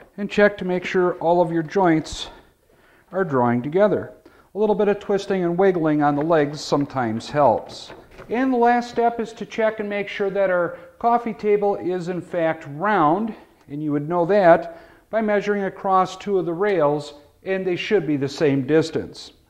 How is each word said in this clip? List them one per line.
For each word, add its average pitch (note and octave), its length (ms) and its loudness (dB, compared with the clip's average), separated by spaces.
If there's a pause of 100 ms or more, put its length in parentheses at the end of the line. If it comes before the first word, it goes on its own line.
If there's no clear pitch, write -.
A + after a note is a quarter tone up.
(180)
and G3+ 120 -6
check G#3 300 4
to F#3 60 -8
make F3+ 200 -4
sure F3+ 280 2
all F3 280 2
of E3 100 2
your E3 120 0
joints D#3+ 640 0 (840)
are F#3 120 -2
drawing B2 400 0
together. D#3+ 480 0 (440)
A - 20 -6
little G#3 180 0
bit G3 120 2
of G3+ 120 0
twisting G3 440 -2
and E3+ 120 0
wiggling E3+ 460 2
on D3 140 2
the C#3+ 80 -2
legs D3+ 380 0
sometimes C3 680 -2
helps. C3 600 0 (380)
And B3+ 220 -2
the B3+ 60 0
last A#3+ 320 2
step A#3 300 -2
is G#3+ 140 -8
to G#3 120 -12
check A3 340 -2
and G#3 80 -6
make G3+ 200 -6
sure G3 240 -4
that G3 180 0
our F3 300 -2 (180)
coffee A#3 360 0
table G#3 420 0
is F3+ 320 -4
in F3 140 -6
fact D#3+ 500 -4
round, F#3+ 640 0 (320)
and D3 160 -10
you D3+ 80 -2
would D3 180 -4
know F3 160 0
that F3+ 540 4 (320)
by A3 100 -2
measuring G3+ 440 0
across F#3 520 0
two G3 220 -2
of E3 80 -2
the E3+ 60 -4
rails, D#3+ 600 0 (300)
and F#3+ 240 -4
they F3 80 0
should F3+ 320 0
be D3+ 100 0
the C3+ 100 -2
same C#3 380 0
distance. D3 680 -2 (160)